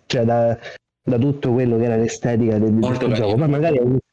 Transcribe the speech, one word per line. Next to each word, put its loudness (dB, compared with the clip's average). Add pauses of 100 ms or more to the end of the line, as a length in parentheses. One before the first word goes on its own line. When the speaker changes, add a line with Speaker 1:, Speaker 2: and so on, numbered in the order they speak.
Speaker 1:
cioè -2
da, 2 (460)
da 0
tutto 0
quello 2
che 0
era 0
l'estetica 0
del, 2
del 2
Speaker 2:
Molto 0
Speaker 1:
gioco. 0
Speaker 2:
carino. 0
Speaker 1:
Ma 0
magari 0
è 0
un 0 (140)